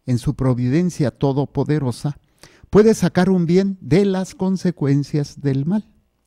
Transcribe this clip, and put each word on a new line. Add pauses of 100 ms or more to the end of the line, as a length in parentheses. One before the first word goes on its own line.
en
su
providencia
todopoderosa, (480)
puede
sacar
un
bien
de
las
consecuencias
del
mal, (320)